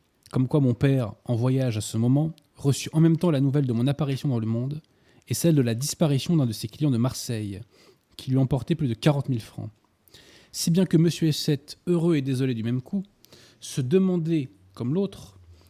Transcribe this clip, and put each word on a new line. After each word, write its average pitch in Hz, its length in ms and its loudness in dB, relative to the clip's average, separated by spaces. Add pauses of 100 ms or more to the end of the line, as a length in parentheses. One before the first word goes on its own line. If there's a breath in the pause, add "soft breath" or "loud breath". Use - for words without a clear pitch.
(340)
comme 131 160 0
quoi 156 100 2
mon 131 140 4
père, 131 400 0 (100)
en 120 120 -2
voyage 127 420 0
à 104 40 -2
ce - 140 -8
moment, 135 380 2 (240)
reçut - 340 -2
en 156 80 2
même 165 160 6
temps 170 160 2
la 139 80 2
nouvelle 139 260 2
de 127 60 -2
mon 117 160 0
apparition 139 400 -2
dans 123 120 0
le 110 60 -2
monde 123 360 -4 (480 soft breath)
et - 40 -4
celle 165 220 2
de 143 60 6
la 117 140 0
disparition 143 600 0
d'un 147 100 4
de 117 60 0
ses 107 160 -8
clients 147 240 -2
de 120 60 2
Marseille, 110 640 -4 (560 soft breath)
qui - 140 -8
lui 131 60 2
emportait 135 380 0
plus 147 140 -2
de 113 60 -2
quarante 143 340 0
mille 120 120 -2
francs. 107 280 -14 (840 soft breath)
Si - 180 -4
bien 175 160 4
que 170 120 2
monsieur 165 320 2
Essette, - 480 -4 (100)
heureux 170 300 2
et 139 40 0
désolé 131 320 -2
du 113 100 -4
même 120 180 -2
coup, 196 220 -6 (580 soft breath)
se - 180 -8
demandait, 165 680 0 (240)
comme 120 200 -4
l'autre, 196 460 -6 (300 soft breath)